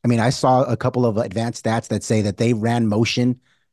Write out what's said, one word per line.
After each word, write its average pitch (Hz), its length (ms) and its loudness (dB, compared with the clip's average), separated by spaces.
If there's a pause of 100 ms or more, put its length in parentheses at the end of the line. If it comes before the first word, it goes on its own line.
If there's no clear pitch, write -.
I 123 40 2
mean, 120 120 2
I 123 100 2
saw 131 340 2
a 123 120 -2
couple 123 300 -2
of 104 100 -2
advanced 113 480 -4
stats 117 240 -2
that 104 140 -4
say 110 200 0
that 98 160 -4
they 120 140 2
ran 117 340 0
motion 120 540 0 (320)